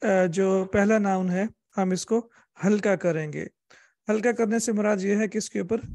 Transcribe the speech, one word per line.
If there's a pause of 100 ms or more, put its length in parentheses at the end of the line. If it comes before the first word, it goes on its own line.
آ، (200)
جو
پہلا
ناؤن
ہے (320)
ہم
اس
کو (380)
ہلکا
کریں
گے۔ (600)
ہلکا
کرنے
سے
مراد
یہ
ہے
کہ
اس
کے
اوپر (180)